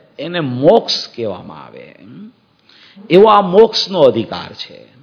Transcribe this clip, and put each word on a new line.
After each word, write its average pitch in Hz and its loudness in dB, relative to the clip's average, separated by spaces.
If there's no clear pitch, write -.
એને 170 -10
મોક્ષ 143 -2
કહેવામાં 90 -12
આવે. 65 -20
એવો 196 6
આ 208 4
મોક્ષનો 190 0
અધિકાર 104 -2
છે. - -20